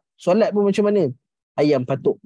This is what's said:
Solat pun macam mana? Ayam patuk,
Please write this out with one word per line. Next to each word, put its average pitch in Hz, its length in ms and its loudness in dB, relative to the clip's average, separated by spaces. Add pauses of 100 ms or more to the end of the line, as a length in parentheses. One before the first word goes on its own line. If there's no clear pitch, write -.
(180)
Solat 196 380 0
pun 208 120 2
macam 208 220 0
mana? 202 180 0 (520)
Ayam 143 260 2
patuk, 135 400 -4